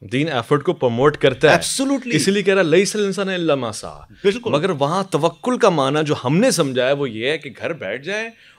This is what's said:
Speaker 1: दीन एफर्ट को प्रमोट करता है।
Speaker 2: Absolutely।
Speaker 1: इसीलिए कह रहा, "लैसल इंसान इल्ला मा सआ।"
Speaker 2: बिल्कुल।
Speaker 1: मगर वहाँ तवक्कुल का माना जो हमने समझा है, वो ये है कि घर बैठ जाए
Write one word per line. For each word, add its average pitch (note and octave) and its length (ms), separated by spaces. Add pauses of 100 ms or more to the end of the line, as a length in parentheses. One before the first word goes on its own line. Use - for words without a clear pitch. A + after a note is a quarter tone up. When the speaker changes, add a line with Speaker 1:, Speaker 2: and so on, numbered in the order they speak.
Speaker 1:
दीन C3 240
एफर्ट C#3 340
को F3+ 100
प्रमोट C3 440
करता C#3+ 360
है। E3+ 80
Speaker 2:
Absolutely। C4+ 480
Speaker 1:
इसीलिए G3 340
कह F#3+ 120
रहा, F#3+ 80
"लैसल F#3+ 440
इंसान F#3+ 240
इल्ला E3 260
मा A#2+ 140
सआ।" D2+ 420
Speaker 2:
बिल्कुल। G#3+ 400
Speaker 1:
मगर D#3+ 180
वहाँ E3 420
तवक्कुल E3 460
का G#3 120
माना D3+ 320
जो D3 120
हमने F#3 380
समझा C3+ 340
है, C#3 60
वो C#3+ 140
ये A2+ 240
है D#3+ 80
कि D3+ 120
घर A#2 220
बैठ A#2+ 300
जाए G#3+ 300 (260)